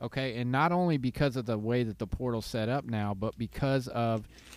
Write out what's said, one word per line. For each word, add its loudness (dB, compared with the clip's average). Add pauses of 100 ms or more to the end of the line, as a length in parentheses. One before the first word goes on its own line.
Okay, -4
and 0
not 4
only 4
because 2
of -2
the 2
way 2
that -4
the -4
portal's -2
set -2
up 0
now, -2
but -4
because 0
of 0 (300)